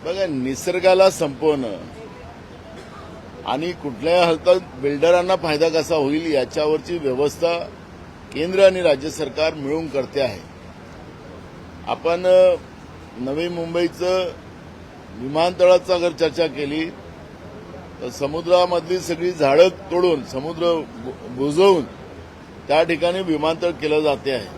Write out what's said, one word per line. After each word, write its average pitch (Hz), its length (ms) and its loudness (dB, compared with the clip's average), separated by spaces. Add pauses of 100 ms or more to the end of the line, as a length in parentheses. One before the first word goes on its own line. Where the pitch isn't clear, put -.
बघा, 185 220 -2
निसर्गाला 175 840 2
संपवणं 139 640 -2 (1700)
आणि 147 260 -4
कुठल्याही 151 520 0
हालतात 170 360 4 (140)
बिल्डरांना 165 640 2
फायदा 160 320 0
कसा 160 260 0
होईल, 156 400 0
याच्यावरची 151 640 -2
व्यवस्था 147 600 -2 (760)
केंद्र 185 320 2
आणि 185 180 6
राज्य 151 280 2
सरकार 151 440 -4
मिळून 156 340 -6
करते 135 320 -4
आहे. 107 200 -4 (1500)
आपण, 170 400 -2
अ, 185 280 6 (640)
नवी 143 300 -4
मुंबईचं 170 840 -2 (840)
विमानतळाचं 175 760 4
अगर 175 180 0
चर्चा 160 340 0
केली, 147 440 -4 (1120)
तर 123 80 -8
समुद्रामधली 170 920 0
सगळी 170 340 -4
झाडं 151 360 6
तोडून, 175 560 0
समुद्र 160 600 -2 (120)
बु-, 123 320 -14
बुजवून 147 560 2 (840)
त्या 147 140 4
ठिकाणी 170 380 -2
विमानतळ 165 500 -2
केलं 151 300 0
जाते 139 300 -2
आहे. 113 160 -4 (120)